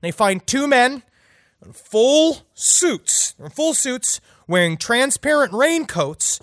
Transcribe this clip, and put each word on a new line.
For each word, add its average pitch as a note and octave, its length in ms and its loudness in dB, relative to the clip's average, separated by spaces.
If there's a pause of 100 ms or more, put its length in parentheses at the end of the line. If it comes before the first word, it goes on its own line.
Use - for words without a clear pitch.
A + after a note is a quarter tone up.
They E3+ 100 -6
find F#3+ 360 -2
two C#4 200 -2
men C4 360 2 (600)
in - 80 -20
full C#4+ 680 2 (120)
suits, - 840 0
in D3+ 120 -18
full D#4 240 -2
suits, - 460 -4 (260)
wearing E3+ 300 0
transparent C4+ 760 0
raincoats. A3 920 -2